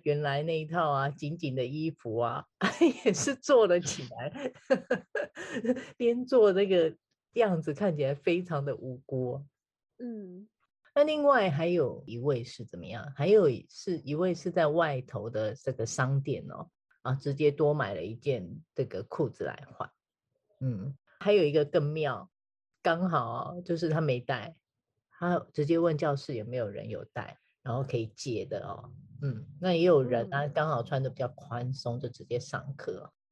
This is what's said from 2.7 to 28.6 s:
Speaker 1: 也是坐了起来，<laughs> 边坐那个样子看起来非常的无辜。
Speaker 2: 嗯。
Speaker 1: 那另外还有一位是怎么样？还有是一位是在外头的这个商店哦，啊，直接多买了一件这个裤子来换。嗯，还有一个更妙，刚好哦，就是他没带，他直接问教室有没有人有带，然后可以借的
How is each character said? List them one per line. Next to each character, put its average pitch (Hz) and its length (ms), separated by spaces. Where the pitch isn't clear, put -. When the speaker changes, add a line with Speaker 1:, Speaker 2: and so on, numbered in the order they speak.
Speaker 1:
也 214 80
是 277 220
坐 240 320
了 175 120
起 143 300
来， 240 440
<laughs> 254 840
边 240 280
坐 226 260
那 196 140
个 170 300
样 196 280
子 147 140
看 185 200
起 143 80
来 139 120
非 175 280
常 156 220
的 135 100
无 127 300
辜。 131 400
Speaker 2:
嗯。 208 480
Speaker 1:
那 294 80
另 302 200
外 240 280
还 160 160
有 165 400
一 110 100
位 131 260
是 - 220
怎 90 140
么 82 60
样？ 117 300
还 147 120
有 202 200
是 - 300
一 139 160
位 175 180
是 180 160
在 170 160
外 151 360
头 113 280
的 110 240
这 - 200
个 113 120
商 135 340
店 135 300
哦， - 200
啊， 127 100
直 135 220
接 147 160
多 147 220
买 113 200
了 82 80
一 107 140
件 113 440
这 135 120
个 - 180
裤 - 260
子 - 140
来 - 280
换。 - 180
嗯， 127 360
还 202 140
有 196 100
一 147 100
个 151 100
更 147 200
妙， 147 460
刚 175 280
好 127 200
哦， 175 340
就 170 140
是 165 120
他 156 120
没 131 180
带， 131 360
他 175 260
直 151 140
接 165 100
问 165 180
教 143 200
室 139 180
有 110 100
没 120 140
有 113 100
人 107 220
有 - 240
带， - 260
然 127 100
后 131 80
可 135 140
以 113 120
借 107 360
的 95 240